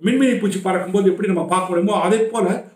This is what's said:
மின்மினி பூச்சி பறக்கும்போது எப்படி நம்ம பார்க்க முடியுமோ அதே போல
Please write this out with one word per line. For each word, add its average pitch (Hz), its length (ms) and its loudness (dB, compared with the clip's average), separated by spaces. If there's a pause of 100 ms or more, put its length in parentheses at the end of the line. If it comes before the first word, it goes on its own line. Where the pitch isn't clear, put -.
மின்மினி 247 380 2
பூச்சி 196 180 -2
பறக்கும்போது 185 520 0
எப்படி 202 180 -2
நம்ம 170 180 -2
பார்க்க 180 280 0
முடியுமோ 160 260 2
அதே 196 160 2
போல 220 480 -2 (120)